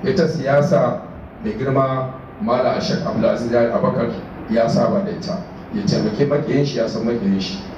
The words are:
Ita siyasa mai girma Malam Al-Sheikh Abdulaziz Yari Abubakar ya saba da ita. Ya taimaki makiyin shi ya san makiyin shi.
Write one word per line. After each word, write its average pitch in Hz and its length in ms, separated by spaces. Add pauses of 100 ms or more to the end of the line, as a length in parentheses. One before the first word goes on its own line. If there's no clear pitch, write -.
Ita 160 240
siyasa 143 720 (440)
mai 107 80
girma 135 600 (300)
Malam 120 340
Al-Sheikh - 300
Abdulaziz 110 440
Yari 117 220
Abubakar 113 380 (400)
ya 113 180
saba 98 360
da - 60
ita. - 280 (360)
Ya - 80
taimaki 107 440
makiyin 143 400
shi 120 120
ya 113 100
san 107 160
makiyin 101 360
shi. - 180 (200)